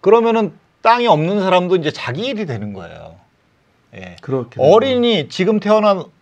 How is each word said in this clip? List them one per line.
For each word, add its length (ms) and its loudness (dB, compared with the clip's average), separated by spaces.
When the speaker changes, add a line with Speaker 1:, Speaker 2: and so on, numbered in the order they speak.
Speaker 1:
그러면은 520 2
땅이 260 2
없는 320 2
사람도 340 2
이제 160 0
자기 360 -8
일이 200 -6
되는 260 -8
거예요. 440 -16
예. 260 -16
Speaker 2:
그렇게 400 -6
Speaker 1:
어린이, 680 2
지금 300 0
태어난 460 0